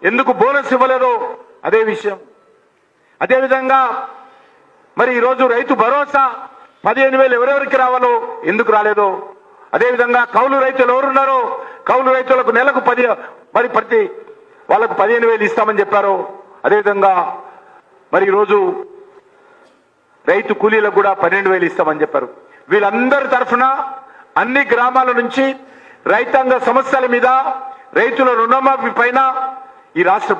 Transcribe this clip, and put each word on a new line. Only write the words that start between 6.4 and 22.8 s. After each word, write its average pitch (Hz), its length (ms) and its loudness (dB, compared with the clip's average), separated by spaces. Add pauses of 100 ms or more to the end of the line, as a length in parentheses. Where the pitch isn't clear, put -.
పదిహేను 262 340 2
వేలు 254 180 4
ఎవరెవరికి 277 440 0
రావాలో 254 300 0 (380)
ఎందుకు 220 260 0
రాలేదో, 208 320 2 (680)
అదేవిధంగా 240 460 2 (160)
కౌలు 262 280 2
రైతులు 262 300 0
ఎవరున్నారో 269 440 0 (500)
కౌలు 254 280 2
రైతులకు 254 420 0
నెలకు 262 220 0 (100)
పది, 240 120 0 (540)
మరి 240 200 0
ప్రతి 220 240 0 (680)
వాళ్ళకు 220 300 0
పదిహేను 233 300 2
వేలు 214 180 0
ఇస్తామని 214 340 0
చెప్పారు. 196 320 0 (520)
అదేవిధంగా 196 460 2 (1000)
మరి 190 160 2
ఈరోజు 202 260 2 (1700)
రైతు 196 360 0
కూలీలకు 208 360 2
కూడా 196 140 2 (100)
పన్నెండు 190 300 0
వేలు 180 160 2
ఇస్తామని 156 340 -2
చెప్పారు. 135 260 -4 (440)
వీళ్ళందరి 240 640 0